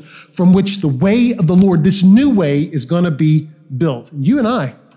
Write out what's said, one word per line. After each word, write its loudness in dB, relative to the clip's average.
from 2
which 0
the -4
way 0
of -2
the 0
Lord, 2
this 0
new 4
way, 0
is -6
gonna -2
be 0
built. -4
And -6
you 0
and 0
I, -4